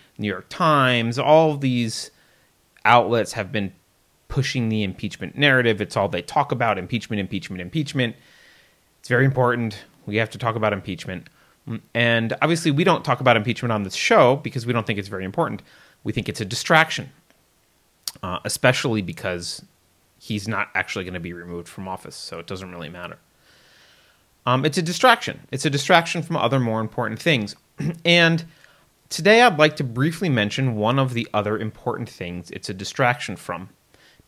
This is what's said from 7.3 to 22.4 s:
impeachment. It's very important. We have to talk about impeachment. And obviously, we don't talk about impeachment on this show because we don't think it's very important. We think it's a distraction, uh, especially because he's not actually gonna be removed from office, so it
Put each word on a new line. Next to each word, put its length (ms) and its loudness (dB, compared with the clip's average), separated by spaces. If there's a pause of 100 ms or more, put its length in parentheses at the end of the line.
impeachment. 560 -4 (800)
It's 120 -20
very 160 4
important. 580 0 (220)
We 100 -2
have 140 0
to 80 -14
talk 180 -2
about 160 0
impeachment. 560 -8 (640)
And 480 2
obviously, 300 0
we 120 2
don't 220 4
talk 160 0
about 160 6
impeachment 360 -2
on 100 -2
this 120 -6
show 420 6
because 280 -8
we 80 -2
don't 140 -2
think 120 -4
it's 100 -6
very 180 -8
important. 340 -4 (420)
We 120 -6
think 160 -6
it's 100 -8
a 60 -6
distraction, 640 0 (1120)
uh, 240 -6
especially 560 0
because 640 -8 (520)
he's 300 -8
not 260 -4
actually 300 -4
gonna 160 -10
be 140 -10
removed 340 -12
from 180 -14
office, 300 -12
so 220 -14
it 80 -16